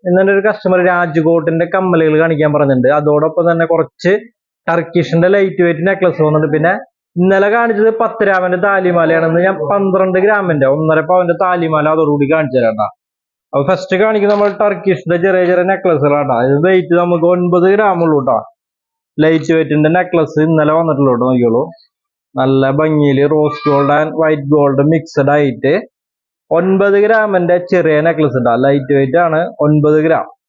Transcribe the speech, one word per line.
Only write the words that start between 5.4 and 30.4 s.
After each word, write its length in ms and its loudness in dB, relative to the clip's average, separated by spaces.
വെയിറ്റ് 240 -2
നെക്ലസ് 380 -2
വന്നിട്ടുണ്ട്. 280 0
പിന്നെ 180 0
ഇന്നലെ 360 2
കാണിച്ചത് 340 0
പത്ത് 240 -4
ഗ്രാമിന്റെ 400 0
താലിമാലയാണ്. 640 0
ഇന്ന് 160 0
ഞാൻ 100 -2
പന്ത്രണ്ട് 540 0
ഗ്രാമിന്റെ 480 0
ഒന്നര 240 0
പവന്റെ 340 0
താലിമാല 540 -2
അതോടുകൂടി 360 0
കാണിച്ചു 260 0
തരാം 200 0
ട്ടോ. 100 -2
അപ്പൊ 200 -2
ഫസ്റ്റ് 340 -4
കാണിക്കുന്നത് 320 0
നമ്മൾ 140 0
ടർക്കിഷിന്റെ 640 -2
ചെറിയ 240 2
ചെറിയ 220 0
നെക്ലസുകളാണ് 580 0
ട്ടോ. 160 0
ഇത് 100 2
വെയിറ്റ് 340 0
നമുക്ക് 320 0
ഒൻപത് 400 0
ഗ്രാം 320 0
ഉള്ളൂ 200 2
ട്ടോ. 140 0
ലൈറ്റ് 320 0
വെയിറ്റിന്റെ 420 0
നെക്ലസ് 380 -2
ഇന്നലെ 320 2
വന്നിട്ടുള്ളൂ 340 0
ട്ടോ. 140 -2
നോക്കിയോളൂ, 340 0
നല്ല 240 0
ഭംഗിയില് 540 0
റോസ് 380 -2
ഗോൾഡ് 320 0
and 180 -4
വൈറ്റ് 320 -2
ഗോൾഡ് 400 2
മിക്സഡ് 420 -2
ആയിട്ട് 380 -2
ഒൻപത് 380 0
ഗ്രാമിന്റെ 500 0
ചെറിയ 240 0
നെക്ലസ് 400 0
ട്ടോ. 80 2
ലൈറ്റ് 320 0
വെയിറ്റ് 260 0
ആണ്, 160 0
ഒൻപത് 420 2
ഗ്രാം. 220 0